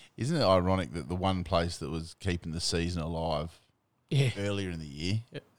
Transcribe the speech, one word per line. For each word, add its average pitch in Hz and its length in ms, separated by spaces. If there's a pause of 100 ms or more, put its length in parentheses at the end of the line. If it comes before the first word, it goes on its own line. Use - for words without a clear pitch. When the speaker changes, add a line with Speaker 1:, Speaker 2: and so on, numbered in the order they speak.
(180)
Speaker 1:
Isn't 151 180
it 123 80
ironic 92 480
that 73 160
the 90 80
one 95 260
place 87 360
that 73 120
was 80 300
keeping 90 320
the 85 80
season 85 420
alive 80 580 (500)
Speaker 2:
Yeah. 135 280
Speaker 1:
earlier 101 320
in 85 80
the 78 80
year, 85 340 (120)
Speaker 2:
Yep. - 120 (140)